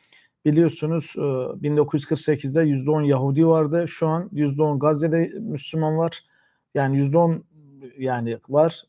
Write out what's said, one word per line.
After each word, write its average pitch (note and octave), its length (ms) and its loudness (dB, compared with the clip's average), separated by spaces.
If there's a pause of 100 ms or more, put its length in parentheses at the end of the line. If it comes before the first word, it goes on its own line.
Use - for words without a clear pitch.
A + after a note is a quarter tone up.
(460)
biliyorsunuz, D#3 720 2
e, - 40 -6 (420)
bin D3 140 0
dokuz D3 240 2
yüz - 40 -12
kırk D3+ 140 -2
sekizde C#3+ 420 0
yüzde C#3+ 300 0
on D#3 100 2
Yahudi C#3 460 2
vardı. D#3+ 400 2
Şu - 200 -4
an D#3+ 240 -2
yüzde C#3+ 300 -2
on D3 180 0
Gazze'de D#3 600 0
Müslüman D#3 580 -4
var. E3 260 -4 (500)
Yani C#3 240 0
yüzde C#3 200 0
on E3+ 260 2 (540)
yani A#2+ 420 -4 (100)
var. D3+ 400 2